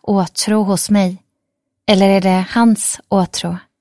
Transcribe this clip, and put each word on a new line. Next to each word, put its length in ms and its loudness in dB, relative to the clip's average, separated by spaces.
åtrå 640 -2
hos 260 -2
mig. 280 0
Eller 220 4
är 120 2
det 280 0
hans 500 0
åtrå? 480 -4